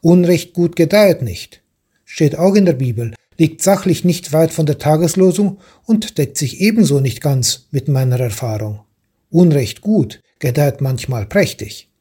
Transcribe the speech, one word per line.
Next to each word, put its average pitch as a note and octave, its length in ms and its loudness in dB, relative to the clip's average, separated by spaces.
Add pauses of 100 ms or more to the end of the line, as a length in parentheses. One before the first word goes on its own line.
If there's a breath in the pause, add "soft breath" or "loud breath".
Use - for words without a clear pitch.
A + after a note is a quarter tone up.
Unrecht F3 500 4
gut E3+ 240 -2
gedeiht F#3 460 4
nicht. - 400 -10 (420)
Steht D#3 320 -2
auch F#3+ 180 2
in G3+ 120 4
der E3 80 2
Bibel, A#2 400 -4 (240)
liegt D#3 240 0
sachlich F#3+ 420 0
nicht F3 300 -2
weit D#3+ 180 2
von D#3 140 -2
der D3 100 -2
Tageslosung F#3 840 0 (280 loud breath)
und A3 320 -2
deckt C#3 180 -4
sich C#3 240 -6
ebenso F#3 400 2
nicht C3+ 220 -4
ganz C3+ 480 -2
mit C#3+ 180 -4
meiner C3 320 0
Erfahrung. G#2+ 600 -6 (500)
Unrecht D#3 500 2
gut G3+ 400 -2 (180)
gedeiht C#3 440 -2
manchmal B2+ 420 -6
prächtig. - 680 -4 (100)